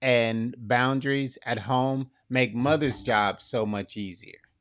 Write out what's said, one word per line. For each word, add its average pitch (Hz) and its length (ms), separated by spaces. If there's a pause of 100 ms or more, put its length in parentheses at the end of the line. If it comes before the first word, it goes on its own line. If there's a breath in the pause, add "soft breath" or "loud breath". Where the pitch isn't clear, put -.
and 117 560
boundaries 131 880
at 113 140
home 131 500 (180)
make 127 260
mother's 139 480
job 104 380
so 113 240
much 104 320
easier, 98 420 (220)